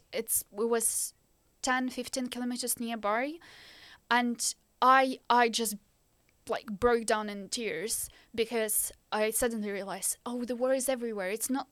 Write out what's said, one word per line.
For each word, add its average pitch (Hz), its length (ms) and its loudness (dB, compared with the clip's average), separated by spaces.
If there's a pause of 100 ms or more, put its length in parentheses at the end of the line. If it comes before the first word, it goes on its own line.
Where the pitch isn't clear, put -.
(120)
It's, - 400 -2
it 208 160 -2
was - 460 0 (480)
ten, 254 260 0
fifteen 247 400 -6
kilometers 247 500 -4
nearby. 233 540 -2 (760)
And 240 460 2 (260)
I, 262 380 8 (100)
I 240 200 6
just, 220 260 0 (720)
like, - 180 -4
broke 226 400 2
down 214 220 0
in 202 200 -10
tears 208 600 -4 (240)
because 220 600 0 (180)
I 214 200 2
suddenly 220 420 -2
realized, 190 520 -6
"Oh, 247 200 -4
the 240 100 -4
war 254 200 2
is 262 140 0
everywhere." 226 420 -2
It's 226 200 -4
not 262 220 -2